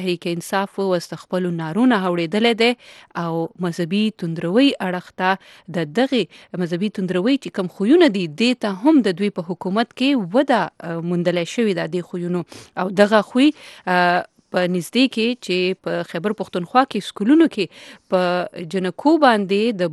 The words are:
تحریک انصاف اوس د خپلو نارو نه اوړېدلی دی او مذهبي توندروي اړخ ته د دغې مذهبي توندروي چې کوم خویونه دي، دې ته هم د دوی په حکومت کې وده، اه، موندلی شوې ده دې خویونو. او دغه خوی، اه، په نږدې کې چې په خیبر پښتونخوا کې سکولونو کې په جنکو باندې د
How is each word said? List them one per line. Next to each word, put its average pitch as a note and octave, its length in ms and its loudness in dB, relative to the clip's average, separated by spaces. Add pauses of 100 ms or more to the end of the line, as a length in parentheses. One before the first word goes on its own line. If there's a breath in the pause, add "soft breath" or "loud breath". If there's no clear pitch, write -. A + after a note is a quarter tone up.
تحریک F3+ 360 -4
انصاف G3 500 -4
اوس F3+ 300 -2
د - 100 -16
خپلو F#3 340 -2
نارو F#3 300 2
نه A3 80 4 (120)
اوړېدلی F3 500 0
دی A#3 120 4 (480 loud breath)
او E3 140 -4 (300)
مذهبي F3 360 -2 (220)
توندروي E3+ 420 0 (220)
اړخ F3+ 200 -6 (140)
ته F#3 100 2 (460 soft breath)
د D#3 220 -4
دغې A#3 640 -2
مذهبي F3 360 -2
توندروي F#3 380 0
چې - 240 -10
کوم F#3 160 -4
خویونه D4 400 4
دي، F#3+ 80 -2 (160)
دې A#3+ 100 4 (160)
ته F#3+ 160 -6
هم C#4+ 240 6
د F#3 140 0
دوی G3+ 180 0
په F3 140 -6
حکومت G3 480 -4
کې B3 340 0
وده، C4 300 2
اه، E3 340 -8 (140)
موندلی F3 420 0
شوې G#3 240 0
ده E3 160 -4
دې F3+ 60 -4 (100)
خویونو. F3 340 -4 (380 loud breath)
او F#3 80 -4 (140)
دغه G#3 260 4
خوی، C4+ 240 4
اه، F3+ 760 0 (260)
په F3+ 200 0
نږدې F#3 300 0 (100)
کې A3 120 0 (200)
چې F3+ 100 -2 (300)
په E3+ 240 -4
خیبر F3+ 280 -4
پښتونخوا F#3 420 -2 (120)
کې G#3 160 -6
سکولونو D4 460 4
کې G3 100 -2 (500 loud breath)
په F3+ 480 -2 (100)
جنکو F#3 380 -2 (140)
باندې G#3 580 2
د E3+ 100 0